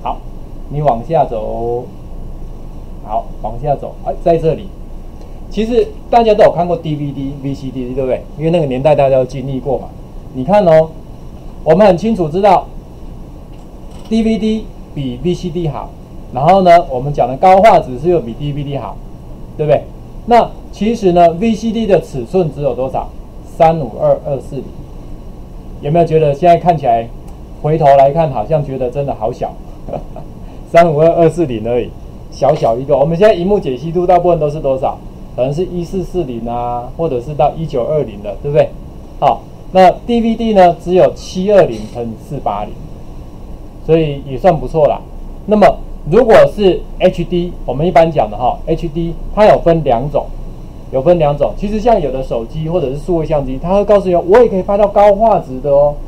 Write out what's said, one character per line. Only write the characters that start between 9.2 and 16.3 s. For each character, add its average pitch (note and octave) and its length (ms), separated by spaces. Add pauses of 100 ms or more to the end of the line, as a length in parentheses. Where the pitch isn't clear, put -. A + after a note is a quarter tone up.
经 C3 220
历 C3 120
过 B2 180
嘛。 - 120 (440)
你 B2+ 100
看 G3 220
哦， D#3+ 240 (760)
我 D#3+ 120
们 G3+ 100
很 F#3+ 100
清 G#3 200
楚 F3 120
知 E3 140
道 F#3+ 240 (1400)
，D A3 140
V A3 160
D A3 260 (300)
比 B2+ 280
V F3 120
C F3+ 160
D E3+ 160
好。 A#2 220 (440)